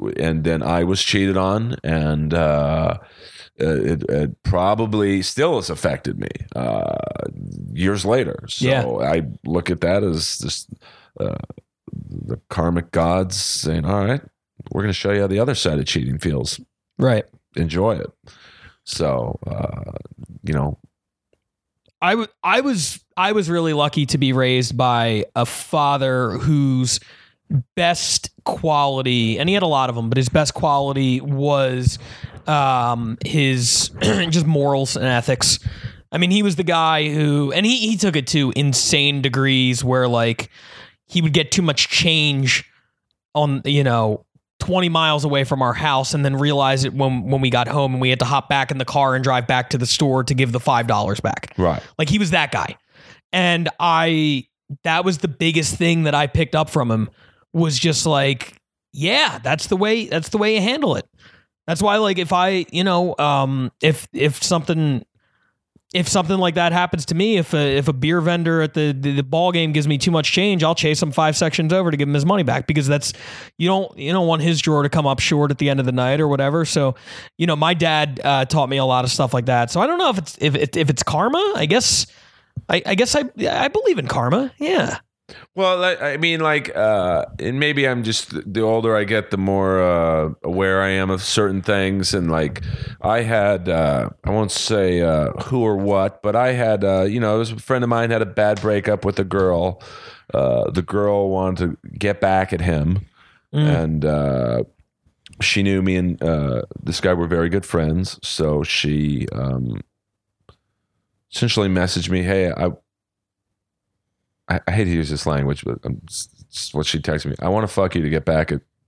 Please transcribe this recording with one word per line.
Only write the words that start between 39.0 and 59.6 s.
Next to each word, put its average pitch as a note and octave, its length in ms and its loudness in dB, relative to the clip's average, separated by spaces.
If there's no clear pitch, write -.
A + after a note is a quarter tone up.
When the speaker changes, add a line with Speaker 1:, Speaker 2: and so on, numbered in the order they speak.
Speaker 2:
degrees C3 640 2
where, B2+ 240 2
like, A#2 440 0
he - 160 0
would D#3+ 100 2
get D#3 180 2
too F#3+ 120 2
much D3+ 260 0
change D3+ 760 0
on, C#3+ 300 0
you C#3+ 180 2
know, A2+ 420 0
twenty F3+ 300 0
miles D#3 360 2
away C#3+ 200 2
from C3+ 180 0
our A#2+ 100 2
house C#3 420 0
and C#3+ 100 0
then C3+ 120 2
realize C3+ 480 2
it B2+ 80 -2
when, C3 380 0
when C3+ 100 2
we C3 80 2
got A#2+ 200 2
home C#3 260 0
and B2+ 60 -2
we C3 100 2
had B2+ 80 2
to B2 60 2
hop C3+ 240 0
back C3+ 240 0
in C3+ 60 -4
the B2+ 60 -4
car C3+ 300 0
and C3 80 0
drive B2+ 240 0
back B2+ 240 0
to C3+ 80 -2
the B2 80 0
store C3 380 0
to C3+ 100 -2
give B2+ 180 2
the B2 80 -2
five A#2+ 260 2
dollars G#2 340 0
back. - 360 -6
Speaker 1:
Right. F2 240 0
Speaker 2:
Like, D#3 120 0
he G#3 80 2
was F#3 140 0
that D#3+ 180 0
guy. - 260 -4
And F3 360 0
I, D#3+ 680 2
that E3+ 200 0
was F3+ 140 0
the F#3+ 100 -4
biggest D#3+ 480 0
thing E3+ 280 2
that D3 100 2
I D3 120 2
picked D#3+ 280 -2
up D#3 160 0
from B2 200 0
him A2 180 0
was D#3+ 260 0
just D#3+ 260 0
like, C#3 560 0
yeah, G#3+ 500 0
that's D3+ 260 -2